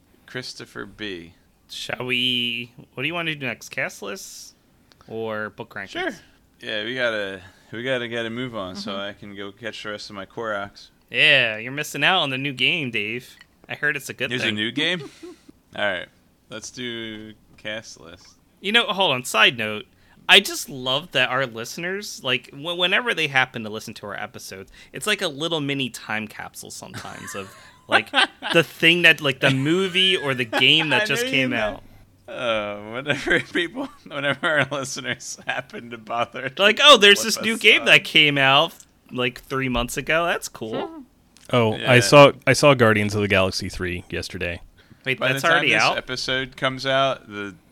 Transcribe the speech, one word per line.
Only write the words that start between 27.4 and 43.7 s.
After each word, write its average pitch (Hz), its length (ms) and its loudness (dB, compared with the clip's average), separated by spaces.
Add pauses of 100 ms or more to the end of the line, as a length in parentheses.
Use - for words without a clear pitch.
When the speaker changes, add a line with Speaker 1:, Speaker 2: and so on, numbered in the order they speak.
Speaker 1:
<laughs> - 180 -20
Speaker 2:
like, - 220 0 (420)
the 165 100 6
thing 170 400 2
that, 156 200 6
like, 135 180 -2
the 139 120 4
movie 180 680 2
or 139 160 -2
the 123 100 -2
game 143 460 4
that 127 120 4
Speaker 1:
<laughs> - 20 0
I - 20 -
Speaker 2:
just 139 160 -2
Speaker 1:
know 254 80 -2
you - 20 -2
Speaker 2:
came 131 180 2
Speaker 1:
meant 113 300 -2 (480)
Speaker 2:
out. - 60 -16
Speaker 1:
Uh, 107 580 -4
whenever 143 480 -2
<laughs> - 120 -10
people, 190 360 -6 (180)
whenever 143 400 -4
our 147 240 2
listeners 131 760 -8
happen 123 440 -8
to 117 80 -12
bother 120 560 -6
Speaker 2:
They're 196 120 2
like, 220 160 4
"Oh, 277 160 10
there's 202 220 8
Speaker 1:
flip 220 80 -2
Speaker 2:
this 208 100 -2
Speaker 1:
us - 60 -6
Speaker 2:
new 220 120 0
game 240 260 6
Speaker 1:
up. 254 40 -6
Speaker 2:
that 156 180 8
came 147 320 4
out, 139 380 4 (360)
like, 123 300 -4
three 131 300 -2
months 123 260 -2
ago. 156 300 0
That's 190 220 -2
cool." 277 560 -8 (460)
Speaker 4:
Oh, 113 220 4
I 110 220 2
Speaker 1:
Yeah. 123 60 8
Speaker 4:
saw, 143 320 10 (140)
I 135 60 4
saw 143 220 6
Guardians 107 400 4
of 104 80 0
the 101 60 2
Galaxy 95 420 0